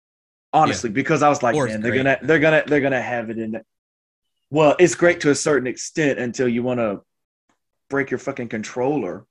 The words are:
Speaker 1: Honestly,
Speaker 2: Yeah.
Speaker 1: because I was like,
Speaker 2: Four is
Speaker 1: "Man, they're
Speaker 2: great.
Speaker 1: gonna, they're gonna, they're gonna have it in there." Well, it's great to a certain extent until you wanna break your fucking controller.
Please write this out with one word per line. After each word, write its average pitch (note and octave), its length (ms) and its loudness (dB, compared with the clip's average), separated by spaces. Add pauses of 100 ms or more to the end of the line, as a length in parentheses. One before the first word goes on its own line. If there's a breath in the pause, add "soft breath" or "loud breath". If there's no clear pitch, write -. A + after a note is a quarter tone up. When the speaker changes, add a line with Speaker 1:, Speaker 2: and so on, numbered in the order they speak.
(540)
Speaker 1:
Honestly, C#3+ 360 2
Speaker 2:
Yeah. G2+ 40 -8
Speaker 1:
because C#3 300 0
I D3 60 6
was C3+ 140 0
like, A#2+ 120 0
Speaker 2:
Four C#3 120 0
is A2 60 -6
Speaker 1:
"Man, G#2+ 80 -6
they're A#2+ 100 -2
Speaker 2:
great. C3 120 0
Speaker 1:
gonna, C3+ 180 2
they're D3+ 180 2
gonna, D#3 280 4
they're D3 120 0
gonna C3+ 220 0
have A#2 280 -6
it A2+ 80 -10
in A2 140 -6
there." A2 140 -10 (840)
Well, D3 300 4
it's E3+ 160 6
great F3 260 2
to D3 100 4
a C3+ 40 2
certain C3+ 320 0
extent - 520 -2
until B2 280 -2
you A#2+ 160 -2
wanna A#2+ 360 -2 (880)
break C#3 220 -4
your B2 80 -2
fucking C3+ 280 -8
controller. A#2 840 -4